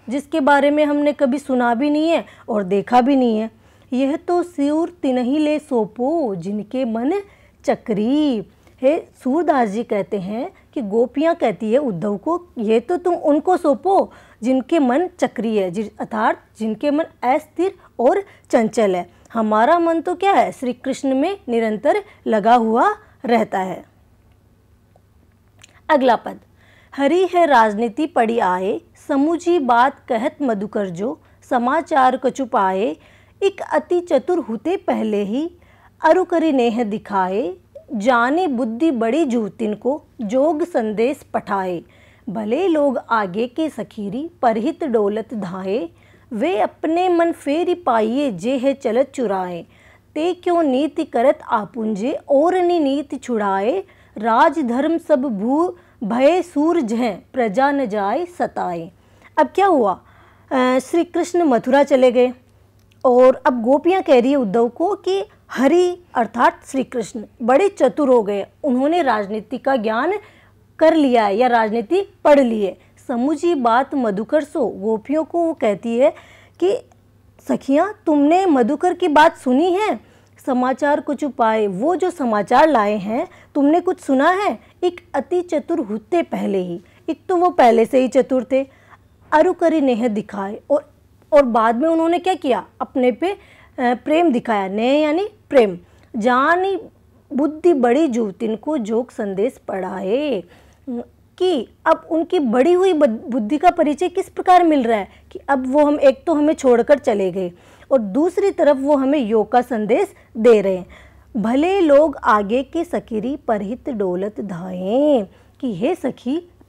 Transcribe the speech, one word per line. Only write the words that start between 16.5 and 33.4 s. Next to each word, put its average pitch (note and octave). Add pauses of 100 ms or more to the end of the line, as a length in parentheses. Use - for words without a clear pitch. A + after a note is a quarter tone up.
जिनके A3
मन D4+ (180)
अस्थिर D#4 (260)
और F4 (260)
चंचल G#3+
है। F3 (220)
हमारा A3+
मन E4
तो F4+
क्या G4
है, G#3+
श्री B3
कृष्ण C4
में F4+
निरंतर A#3 (220)
लगा A3+
हुआ B3 (280)
रहता A3
है। F#3 (2000)
अगला B3+
पद, G3 (560)
हरि E4
है E4+
राजनीति A#3
पड़ी A#3
आए, F#3+ (280)
समूची E4
बात B3 (100)
कहत C4
मधुकर G#3
जो, G3+ (300)
समाचार C4
कछु B3
पाए, G#3 (460)